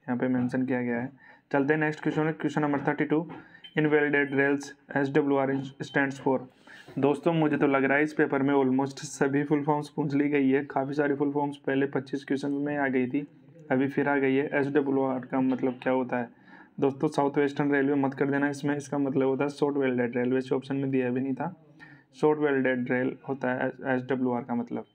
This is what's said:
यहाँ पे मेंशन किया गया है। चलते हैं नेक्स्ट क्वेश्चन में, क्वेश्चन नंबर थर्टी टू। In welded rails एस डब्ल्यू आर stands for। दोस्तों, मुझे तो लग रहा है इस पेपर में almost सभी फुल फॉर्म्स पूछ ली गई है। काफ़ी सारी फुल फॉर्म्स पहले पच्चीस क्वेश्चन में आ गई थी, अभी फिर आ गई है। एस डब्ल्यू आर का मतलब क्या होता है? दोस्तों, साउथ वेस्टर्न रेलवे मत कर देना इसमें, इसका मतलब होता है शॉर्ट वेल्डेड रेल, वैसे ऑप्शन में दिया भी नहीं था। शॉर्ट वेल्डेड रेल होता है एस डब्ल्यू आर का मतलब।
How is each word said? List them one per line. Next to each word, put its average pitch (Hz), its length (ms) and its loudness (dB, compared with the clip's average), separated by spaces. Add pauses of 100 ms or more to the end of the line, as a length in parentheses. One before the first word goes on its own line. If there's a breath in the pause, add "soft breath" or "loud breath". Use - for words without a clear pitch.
यहाँ 123 100 -2
पे 127 100 -2
मेंशन 127 380 0
किया 127 160 -2
गया 120 200 -2
है। 131 100 -8 (400 loud breath)
चलते 139 220 2
हैं 156 60 0
नेक्स्ट 151 240 -2
क्वेश्चन 156 180 0
में, 156 120 0
क्वेश्चन 151 280 -2
नंबर 147 180 0
थर्टी 147 260 0
टू। 156 260 -2 (460 loud breath)
In 156 80 2
welded 143 460 2
rails 139 400 0 (260)
एस 139 120 0
डब्ल्यू 139 280 2
आर 135 200 0
stands 139 640 -4
for। 131 180 2 (600 loud breath)
दोस्तों, 143 340 2
मुझे 151 240 2
तो 143 100 4
लग 139 160 2
रहा 139 140 4
है 147 60 4
इस 151 100 -2
पेपर 143 280 0
में 139 120 2
almost 135 440 2
सभी 143 460 0
फुल 147 200 0
फॉर्म्स 147 260 0
पूछ 147 240 -4
ली 139 160 2
गई 143 200 4
है। 139 160 2
काफ़ी 139 280 -2
सारी 143 220 2
फुल 143 160 0
फॉर्म्स 143 260 -2
पहले 139 280 0
पच्चीस 139 400 -4
क्वेश्चन 143 260 -2
में 143 260 -4
आ 139 100 0
गई 127 200 0
थी, 143 200 -4 (440)
अभी 131 160 2
फिर 139 220 0
आ 143 80 4
गई 135 180 2
है। 143 180 2
एस 143 140 2
डब्ल्यू 139 340 2
आर 131 180 0
का 131 220 -2
मतलब 127 420 0
क्या 131 100 2
होता 127 240 0
है? 120 120 -4 (500 loud breath)
दोस्तों, 139 280 0
साउथ 143 300 2
वेस्टर्न 143 340 2
रेलवे 139 240 4
मत 135 180 2
कर 139 180 0
देना 143 180 0
इसमें, 147 280 -2
इसका 143 200 -6
मतलब 135 300 0
होता 135 160 0
है 143 60 0
शॉर्ट 143 280 -2
वेल्डेड 123 400 0
रेल, 123 160 0
वैसे 131 220 0
ऑप्शन 135 200 -4
में 139 160 -2
दिया 127 180 0
भी 123 120 -2
नहीं 135 120 -2
था। 147 320 -8 (500 loud breath)
शॉर्ट 151 240 2
वेल्डेड 131 520 2
रेल 127 260 0 (100)
होता 131 260 -2
है 131 140 -2
एस 127 340 -2
डब्ल्यू 127 300 -2
आर 120 120 -2
का 120 120 -6
मतलब। 117 400 -6